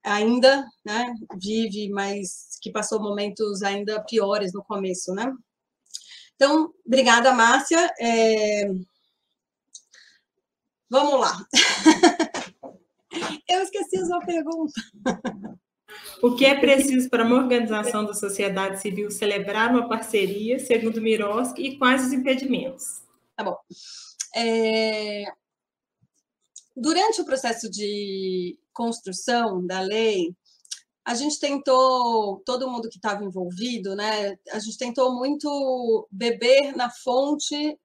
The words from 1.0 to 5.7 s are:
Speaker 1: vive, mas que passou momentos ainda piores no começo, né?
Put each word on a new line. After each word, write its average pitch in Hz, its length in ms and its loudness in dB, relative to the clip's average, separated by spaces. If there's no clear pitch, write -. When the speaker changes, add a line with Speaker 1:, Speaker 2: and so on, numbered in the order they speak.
Speaker 1:
vive, 208 480 -4
mas 202 720 -6
que - 100 -10
passou 214 300 -2
momentos 202 640 -4
ainda 202 420 -4
piores 202 480 0
no 190 100 -10
começo, 190 500 -4
né? 226 160 -2